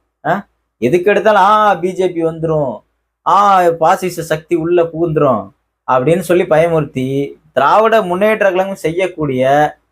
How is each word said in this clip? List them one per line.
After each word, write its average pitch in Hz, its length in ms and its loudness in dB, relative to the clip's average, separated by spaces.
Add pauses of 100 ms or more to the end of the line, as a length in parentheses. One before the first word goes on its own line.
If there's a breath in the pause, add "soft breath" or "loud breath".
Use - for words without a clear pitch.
(260)
ஆ? 185 220 -4 (300)
எதுக்கு 175 340 0
எடுத்தாலும், 196 300 2
"ஆ, 208 340 4
பி 180 180 -6
ஜே 180 160 -2
பி 165 140 -4
வந்துரும், 156 560 -4 (460)
ஆ, 190 360 4 (180)
பாசிச 175 420 0
சக்தி 156 340 -4
உள்ள 170 280 0
புகுந்துரும்" 151 680 -2 (360)
அப்படின்னு 131 320 0
சொல்லி 180 240 0
பயமுறுத்தி 143 920 -2 (160)
திராவிட 208 480 2
முன்னேற்ற 196 500 0
கழகம் 190 240 -2
செய்யக்கூடிய 160 720 -4 (460)